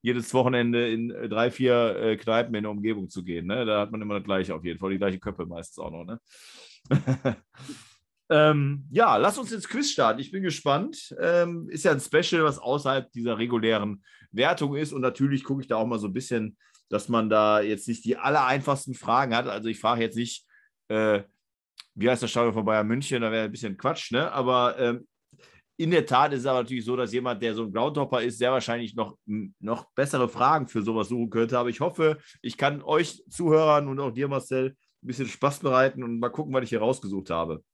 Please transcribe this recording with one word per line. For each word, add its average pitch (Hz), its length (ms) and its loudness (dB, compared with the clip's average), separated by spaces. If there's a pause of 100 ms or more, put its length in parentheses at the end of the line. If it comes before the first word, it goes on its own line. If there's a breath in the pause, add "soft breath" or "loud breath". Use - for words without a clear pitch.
jedes 120 320 -2
Wochenende 120 560 2
in, 113 220 -2
äh, 117 160 -8
drei, 113 240 0
vier, 120 460 2
äh, 110 180 2
Kneipen 113 400 0
in 104 80 -4
der 107 80 -4
Umgebung 104 380 -4
zu 92 120 -10
gehen, 85 260 -6
ne? 117 180 -2
Da 107 160 2
hat 107 100 -4
man 110 100 -6
immer 104 140 -6
das 98 80 -4
Gleiche 95 320 -2
auf 78 80 -12
jeden 87 160 -6
Fall, 95 120 -4
die 95 60 -2
gleiche 95 220 0
Köppe 95 260 -8
meistens 85 320 -14
auch 80 140 -10
noch, 85 140 -12
ne? 113 160 -12 (680 loud breath)
<laughs> 135 560 0 (880 loud breath)
Ähm, 147 560 4
ja, 180 280 4
lass 190 200 2
uns 220 140 -8
ins 214 160 -8
Quiz 285 240 -2
starten. 120 300 2
Ich 135 100 -10
bin 190 100 -6
gespannt. 165 800 -2
Ähm, 170 480 2
ist 151 160 -8
ja 175 80 6
ein 143 80 2
Special, 165 460 2
was 139 140 0
außerhalb 135 520 -2
dieser 117 260 -2
regulären 110 680 0 (260 soft breath)
Wertung 143 460 0
ist. 147 160 -4
Und 135 80 -4
natürlich 135 420 0
gucke 139 160 -2
ich 131 80 -10
da 113 80 0
auch 110 100 2
mal 120 140 -2
so 104 80 -4
ein 95 60 -4
bisschen, 113 440 -4 (300 soft breath)
dass 104 220 -2
man 113 200 2
da 107 300 6
jetzt 107 300 -2
nicht 113 160 -6
die 113 100 0
allereinfachsten 135 800 0
Fragen 120 420 0
hat. 120 120 0
Also 110 200 -6
ich 110 140 -4
frage 117 220 2
jetzt 113 120 -2
nicht, 117 320 -6 (400 soft breath)
äh, 107 360 2 (680)
wie 107 160 2
heißt 123 140 2
das 110 80 -4
Stadion 117 220 2
von 107 100 -2
Bayern 107 240 2
München? 127 340 -2
Da 110 120 -2
wäre 113 100 0
ein 107 80 -6
bisschen 110 240 -8
Quatsch, - 380 -4
ne? 143 180 0
Aber, 123 480 2
ähm, 120 260 0 (720 soft breath)
in 160 160 0
der 165 140 4
Tat 139 260 4
ist 135 80 -2
es 123 60 -6
aber 131 160 2
natürlich 117 240 -6
so, 123 100 0
dass 120 160 -2
jemand, 123 300 -2
der 113 120 -2
so 113 100 -4
ein 98 100 -8
Groundhopper 131 480 0
ist, 113 160 -4
sehr 123 160 2
wahrscheinlich 117 420 -4
noch, 107 220 -6 (100)
m-, 104 320 -6
noch 110 340 -6
bessere 131 360 0
Fragen 131 400 2
für 110 140 -2
sowas 110 260 -2
suchen 117 200 -2
könnte. 113 300 0
Aber 120 80 0
ich 120 140 -4
hoffe, 160 360 2 (240 loud breath)
ich - 160 -8
kann 143 240 0
euch - 480 0
Zuhörern 156 600 4
und 135 100 -4
auch 135 120 -4
dir, 135 180 -4
Marcel, 131 480 -2 (260)
ein - 40 -12
bisschen 123 200 -4
Spaß 143 320 -2
bereiten 131 420 2
und 117 180 -4
mal 120 100 0
gucken, 147 240 -6
was 131 100 2
ich 110 60 -8
hier 113 100 0
rausgesucht 104 500 -2
habe. 82 320 -2 (120)